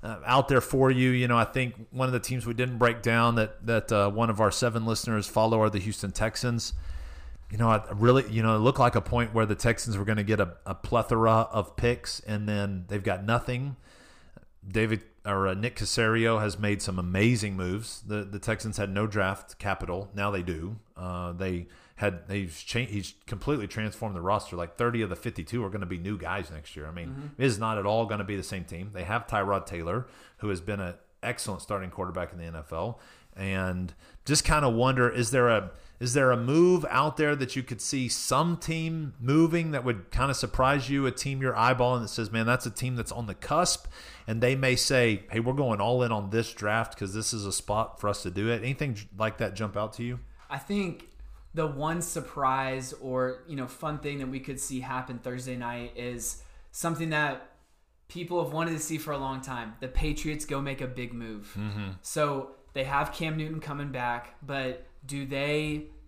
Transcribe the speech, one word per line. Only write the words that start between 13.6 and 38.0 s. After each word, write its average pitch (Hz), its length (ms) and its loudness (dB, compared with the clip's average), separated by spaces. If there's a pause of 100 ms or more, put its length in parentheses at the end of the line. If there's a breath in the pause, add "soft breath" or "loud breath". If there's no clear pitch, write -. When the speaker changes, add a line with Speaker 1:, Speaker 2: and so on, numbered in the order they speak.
Speaker 1:
David, 110 360 2 (220)
or, 98 240 2
uh, 92 60 0
Nick 110 220 -4
Caserio 113 640 2
has 101 180 -2
made 104 240 0
some 92 160 -2
amazing 98 580 2
moves. 95 500 -4
The, 104 180 -4
the 98 140 -10
Texans 110 380 -4
had 101 140 -2
no 101 160 0
draft 98 520 -2
capital. 95 560 -4
Now 101 160 0
they 95 120 -2
do. 87 340 -6 (200)
Uh, 90 360 -6
they 90 360 -4 (280 loud breath)
had, 98 320 -2
he's 95 340 -6
cha-, - 180 -4
he's 101 340 -6 (120)
completely 113 400 -2
transformed 107 480 -6
the 87 60 -6
roster. 95 360 0
Like, 85 200 -6
thirty 120 260 2
of 101 80 0
the 92 60 -4
fifty-two 113 480 -6
are 95 60 -4
gonna 98 160 -6
be 90 120 -6
new 95 200 -4
guys 92 320 -6
next 73 260 -14
year. 76 100 -10
I 76 60 -10
mean, 85 160 -10
Speaker 2:
Mm-hmm. 139 340 -8
Speaker 1:
it 139 40 4
is 110 120 2
not 110 200 0
at 98 80 0
all 110 200 4
gonna 104 180 -2
be 101 120 -4
the 92 60 -4
same 90 220 -8
team. 95 280 -12
They 92 120 -8
have 110 220 -4
Tyrod 98 400 0
Taylor, 90 400 -4 (320 loud breath)
who 104 120 -4
has 90 100 -2
been 101 200 -4
an 90 140 -6 (280)
excellent 107 400 -6
starting 95 280 -6
quarterback 90 420 -6
in 87 60 -14
the 85 60 -12
N 82 120 -10
F 78 160 -12
L. 92 280 -4 (340 loud breath)
And 92 600 -2 (320 soft breath)
just 147 180 2
kinda 151 240 4
wonder, 123 400 4
is 113 220 0
there 123 180 6
a, 101 220 4 (300 loud breath)
is 123 140 -2
there 135 160 6
a 123 60 6
move 156 540 6
out 143 260 2
there 147 180 4
that 139 220 -4
you 131 80 -4
could 113 160 -8
see 131 280 -2